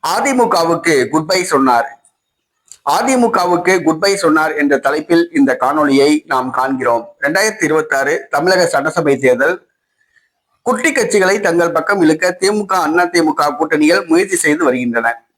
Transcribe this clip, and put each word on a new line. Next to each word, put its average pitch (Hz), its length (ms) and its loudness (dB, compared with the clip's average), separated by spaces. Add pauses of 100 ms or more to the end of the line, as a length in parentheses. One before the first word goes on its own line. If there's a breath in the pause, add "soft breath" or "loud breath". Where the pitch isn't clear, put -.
அதிமுகவுக்கு 170 1000 0
குட்பை 165 360 -2
சொன்னார். 131 440 0 (1000)
அதிமுகவுக்கு 185 920 0
குட்பை 160 340 0
சொன்னார் 156 380 0
என்ற 143 240 0
தலைப்பில் 160 540 0
இந்த 135 280 2
காணொளியை 143 680 2
நாம் 131 240 -4
காண்கிறோம். 127 520 -2 (180)
ரெண்டாயிரத்தி 190 440 -2
இருபத்தாறு 151 680 -2
தமிழக 180 360 2
சட்டசபை 147 500 0
தேர்தல். 135 400 0 (1040)
குட்டி 240 300 -2
கட்சிகளை 202 480 0
தங்கள் 170 320 0
பக்கம் 185 280 -2
இழுக்க 165 400 2
திமுக, 196 320 -2
அண்ணா 175 320 0
திமுக 160 520 0
கூட்டணிகள் 156 500 0
முயற்சி 180 300 0
செய்து 156 280 -2
வருகின்றன. 120 600 -2 (140)